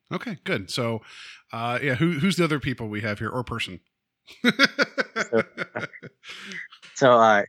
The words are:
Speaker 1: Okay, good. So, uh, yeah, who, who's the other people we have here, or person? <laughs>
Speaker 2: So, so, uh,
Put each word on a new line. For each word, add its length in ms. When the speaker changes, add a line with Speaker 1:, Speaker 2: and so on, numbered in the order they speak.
Speaker 1:
Okay, 320
good. 280
So, 300
uh, 280
yeah, 140
who, 180
who's 220
the 80
other 160
people 300
we 120
have 180
here, 100
or 140
person? 380
<laughs> 80
Speaker 2:
So, 280
so, 160
uh, 380